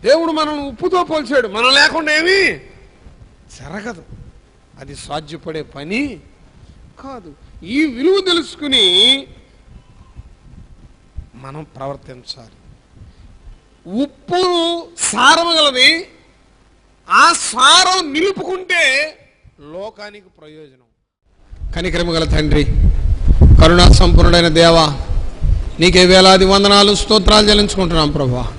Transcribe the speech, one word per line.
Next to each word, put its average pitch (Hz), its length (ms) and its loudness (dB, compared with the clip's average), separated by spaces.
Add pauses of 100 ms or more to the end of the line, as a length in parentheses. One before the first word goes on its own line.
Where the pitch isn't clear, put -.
దేవుడు 330 280 0
మనల్ని 302 360 -6
ఉప్పుతో 349 360 -4
పోల్చాడు. 277 440 -4
మనం 233 260 -2
లేకుండా 294 380 -2
ఏమీ 349 280 0 (1160)
జరగదు, 185 440 -16 (760)
అది 139 160 -20
సాధ్యపడే 156 680 -14
పని 185 560 -10 (840)
కాదు. 240 300 -20 (320)
ఈ 254 200 -4
విలువ 311 360 -2
తెలుసుకుని 302 640 -4 (2500)
మనం 135 320 -18 (100)
ప్రవర్తించాలి. 131 800 -16 (1500)
ఉప్పు 349 400 -6 (580)
సారం 320 480 0 (100)
గలది, 294 500 0 (1000)
ఆ 262 220 4
సారం 339 800 0
నిలుపుకుంటే 359 680 -4 (800)
లోకానికి 202 680 -18 (140)
ప్రయోజనం. 151 480 -20 (840)
కనికరము 170 400 -6
గల 165 120 -4
తండ్రి, 151 400 0 (960)
కరుణా 175 280 6
సంపన్నుడైన 170 600 6
దేవా, 165 380 4 (920)
నీకే 180 260 4
వేలాది 190 380 6
వందనాలు, 202 500 2
స్తోత్రాలు 214 540 0
చెల్లించుకుంటున్నాం 185 640 0
ప్రభువా. 127 360 -4 (120)